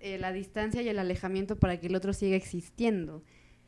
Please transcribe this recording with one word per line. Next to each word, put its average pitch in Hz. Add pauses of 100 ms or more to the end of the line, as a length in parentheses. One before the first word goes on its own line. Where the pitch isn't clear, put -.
eh, 196
la 185
distancia 214
y 240
el 214
alejamiento 190
para 180
que 170
el 180
otro 190
siga 196
existiendo. 180 (440)